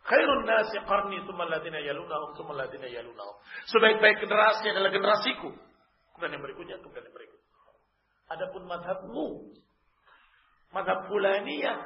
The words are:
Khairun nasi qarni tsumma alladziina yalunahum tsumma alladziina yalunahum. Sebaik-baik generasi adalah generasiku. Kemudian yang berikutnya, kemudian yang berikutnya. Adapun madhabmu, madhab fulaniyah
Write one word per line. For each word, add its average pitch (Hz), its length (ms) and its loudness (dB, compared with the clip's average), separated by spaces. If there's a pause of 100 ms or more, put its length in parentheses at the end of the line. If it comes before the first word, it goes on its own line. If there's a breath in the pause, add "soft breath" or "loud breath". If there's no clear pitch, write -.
Khairun 262 400 4
nasi 214 400 2
qarni 196 400 -2
tsumma 180 240 -6
alladziina 160 320 -6
yalunahum 151 560 -6
tsumma 151 160 -12
alladziina 131 320 -8
yalunahum. 117 500 -12 (360 loud breath)
Sebaik-baik 214 500 8
generasi 214 480 4
adalah 190 240 2
generasiku. 202 560 2 (640)
Kemudian 151 240 -6
yang 139 80 -10
berikutnya, 170 360 -14
kemudian 120 280 -18
yang - 60 -20
berikutnya. - 340 -20 (760)
Adapun 180 440 -10
madhabmu, 190 580 -6 (1500 soft breath)
madhab 190 360 -2
fulaniyah 196 760 0